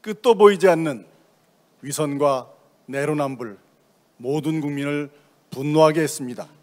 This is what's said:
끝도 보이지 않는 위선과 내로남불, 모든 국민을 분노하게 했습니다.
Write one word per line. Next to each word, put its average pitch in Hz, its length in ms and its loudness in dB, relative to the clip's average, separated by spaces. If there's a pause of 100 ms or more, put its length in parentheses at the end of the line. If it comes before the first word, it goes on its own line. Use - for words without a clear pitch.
끝도 220 360 0
보이지 190 320 6
않는 160 380 0 (720)
위선과 139 680 -2 (380)
내로남불, 135 720 -6 (580)
모든 151 440 -4
국민을 143 500 -6 (400)
분노하게 151 520 2
했습니다. 123 460 -8 (140)